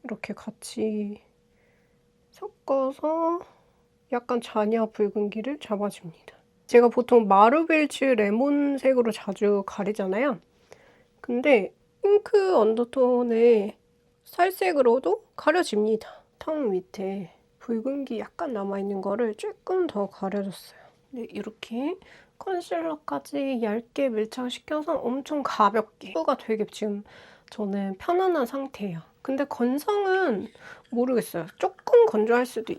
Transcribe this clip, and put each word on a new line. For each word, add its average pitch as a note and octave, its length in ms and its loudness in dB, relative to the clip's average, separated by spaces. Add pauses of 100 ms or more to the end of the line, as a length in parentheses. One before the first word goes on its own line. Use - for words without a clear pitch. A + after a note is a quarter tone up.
이렇게 A3 280 -10
같이 G#3+ 880 -8 (1080)
섞어서 D#4+ 1080 -2 (720)
약간 A#3+ 280 -2
잔여 A3 520 0
붉은기를 G#3 680 -4
잡아줍니다. - 760 -8 (320)
제가 A#3+ 220 8
보통 A#3 400 4
마르벨츠 C#4+ 760 6
레몬색으로 C4 1080 2
자주 G3+ 540 0
가리잖아요. G3+ 720 -2 (840)
근데 B3 540 2 (260)
핑크 G4+ 560 4
언더톤에 A#3 1200 4 (480)
살색으로도 F4 960 2 (140)
가려집니다. A3 880 0 (140)
턱 D4+ 300 -4
밑에 F#3+ 640 -6 (260)
붉은기 B3 600 -6
약간 D4 320 -8
남아있는 G3 480 -4
거를 G#3+ 340 -4
조금 F#4 540 -4
더 G3+ 200 -4
가려줬어요. G3 680 -8 (320)
네, A#3+ 200 -12
이렇게 A3+ 680 -10 (420)
컨실러까지 D4+ 1200 -6
얇게 A#3 480 -2
밀착시켜서 B3+ 840 -4
엄청 C#4 460 -4
가볍게. G#3+ 680 0
피부가 D4+ 280 -2
되게 G#3+ 300 -4
지금 G#3 360 -6 (480)
저는 G3 480 -6
편안한 F4 480 0
상태예요. G#3 540 -8 (220)
근데 C4+ 220 -4
건성은 D4 1040 0 (440)
모르겠어요. A#3 560 -2 (120)
조금 A4+ 480 4
건조할 A#3 400 2
수도 - 320 -8